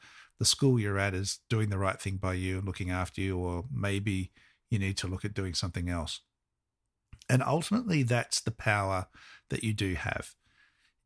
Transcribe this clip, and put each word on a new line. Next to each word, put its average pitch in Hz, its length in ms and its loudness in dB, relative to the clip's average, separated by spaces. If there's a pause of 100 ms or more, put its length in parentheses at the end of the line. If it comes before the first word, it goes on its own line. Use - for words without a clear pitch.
(380)
the 117 60 2
school 127 340 6
you're 101 200 0
at 98 160 2
is 95 240 -2 (100)
doing 110 220 2
the 98 80 0
right 95 200 0
thing 95 200 -4
by 95 160 0
you 92 240 -2
and 98 80 -4
looking 92 240 -4
after 92 320 -2
you, 95 160 0
or 87 340 -2
maybe 101 600 -2 (360)
you 113 100 0
need 98 200 0
to 95 100 -4
look 92 160 -4
at 104 80 -4
doing 95 220 -4
something 87 340 -2
else. 85 320 -4 (1080)
And 127 120 4
ultimately, 175 600 2
that's 120 360 2
the - 120 -2
power 98 560 0 (420)
that - 160 -2
you 110 80 2
do 98 220 0
have. - 400 -4 (720)